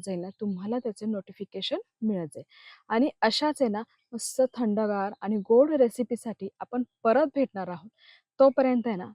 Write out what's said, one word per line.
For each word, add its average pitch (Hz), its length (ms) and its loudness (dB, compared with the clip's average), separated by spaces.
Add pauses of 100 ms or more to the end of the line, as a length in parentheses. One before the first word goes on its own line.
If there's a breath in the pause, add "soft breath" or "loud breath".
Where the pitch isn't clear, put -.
जाईल 185 160 -4
ना, 180 80 -8 (120)
तुम्हाला 208 380 -4
त्याचे 214 280 -8
नोटिफिकेशन 202 720 -6 (240)
मिळत 196 320 -2
जाईल. 123 100 -14 (440 loud breath)
आणि 233 220 2 (120)
अशाच 285 400 2
आहे 233 80 2
ना, 208 120 -4 (300)
मस्त 240 300 -2 (140)
थंडगार 208 640 0
आणि 208 160 -2 (120)
गोड 269 240 6
रेसिपीसाठी 233 760 -2 (120)
आपण 247 220 -6 (220)
परत 240 300 4
भेटणार 202 340 -2
आहोत. 180 200 -12 (520 soft breath)
तोपर्यंत 262 460 4
आहे 220 100 -2
ना, 180 180 -8